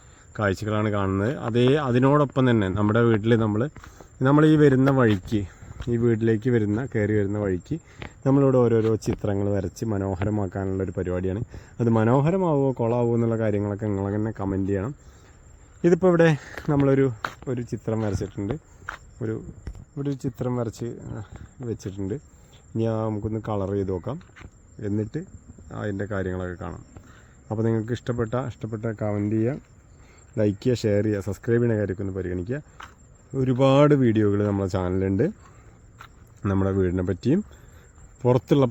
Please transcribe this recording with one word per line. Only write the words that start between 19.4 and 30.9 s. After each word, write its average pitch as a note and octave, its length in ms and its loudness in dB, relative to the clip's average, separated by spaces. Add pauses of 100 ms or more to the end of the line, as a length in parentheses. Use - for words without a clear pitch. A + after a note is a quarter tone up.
ഇവിടെ C#3 180 -6
ഒരു C#3 120 -6
ചിത്രം B2 360 -4
വരച്ച് A#2 280 -6 (800)
വെച്ചിട്ടുണ്ട്. G2 480 -6 (560)
ഇനി A2+ 200 -2
ആ - 20 -2 (140)
നമുക്കൊന്ന് A2 400 -4
കളർ G2 260 -2
ചെയ്ത് G2 200 -2
നോക്കാം. G#2+ 240 -6 (680)
എന്നിട്ട് G#2 320 -4 (600)
അതിൻ്റെ G#2 320 -6
കാര്യങ്ങളൊക്കെ F#2 500 -4
കാണാം. E2+ 200 -10 (680)
അപ്പോൾ A2 180 -4
നിങ്ങൾക്ക് A2+ 300 0
ഇഷ്ടപ്പെട്ട, A#2+ 360 -4 (180)
ഇഷ്ടപ്പെട്ട A2 340 -10 (160)
കമന്റ് G#2 340 -2
ചെയ്യുക, A2+ 180 0 (840)
ലൈക്ക് G2+ 240 2
ചെയ്യുക, B2 200 2
ഷെയർ G#2 240 2